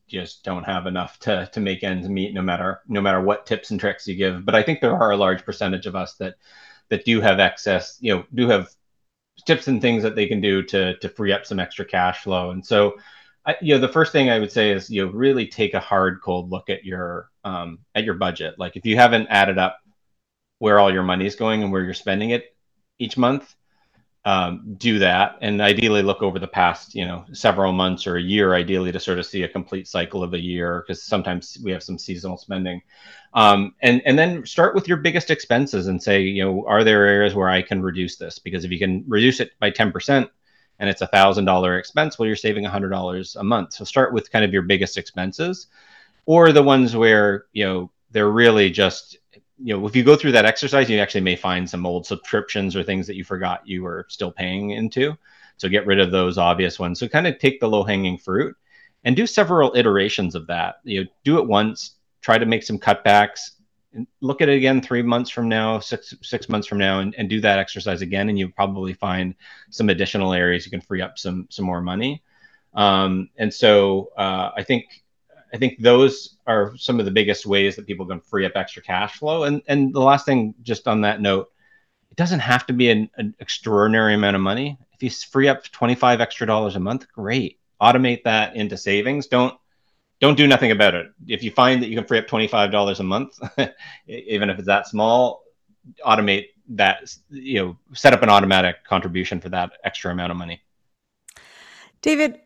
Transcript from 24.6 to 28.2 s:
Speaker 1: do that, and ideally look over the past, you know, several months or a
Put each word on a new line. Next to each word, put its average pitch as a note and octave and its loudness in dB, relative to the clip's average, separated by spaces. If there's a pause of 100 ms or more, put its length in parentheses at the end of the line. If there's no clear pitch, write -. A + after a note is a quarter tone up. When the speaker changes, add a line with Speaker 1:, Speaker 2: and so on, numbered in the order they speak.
Speaker 1:
do A2 0
that, F#2 2
and G#2 -2
ideally G#2 2
look G2 -2
over F#2+ -4
the F#2+ -8
past, - -4
you F#2 -6
know, F2+ -12
several F#2+ 0
months F#2 -2
or F2 -4
a F2 -2